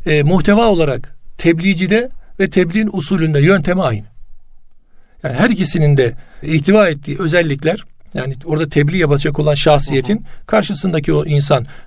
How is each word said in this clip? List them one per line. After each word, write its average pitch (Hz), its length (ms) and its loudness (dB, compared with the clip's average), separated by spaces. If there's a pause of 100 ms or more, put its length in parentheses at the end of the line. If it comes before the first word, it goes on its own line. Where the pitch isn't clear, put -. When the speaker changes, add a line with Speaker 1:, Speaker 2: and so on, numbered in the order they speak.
Speaker 1:
e, 151 180 2
muhteva 202 440 4
olarak 160 500 0 (200)
tebliğcide 185 720 0 (300)
ve 190 100 0
tebliğin 190 440 0
usulünde 160 460 0
yöntemi 180 440 2
aynı. 113 220 -4 (1200)
Yani 120 120 -6
her 202 140 2
ikisinin 160 480 2
de 123 160 2 (300)
ihtiva 170 460 2
ettiği 147 300 -8
özellikler, 160 680 -2 (280)
yani 131 200 -6 (120)
orada 165 240 -2
tebliğ 147 280 0
yapacak 143 420 0
olan 147 160 2
şahsiyetin 143 640 2
Speaker 2:
Hı - 20 -4
hı. - 260 -14
Speaker 1:
karşısındaki 175 680 0
o 147 120 0
insan 143 400 0 (220)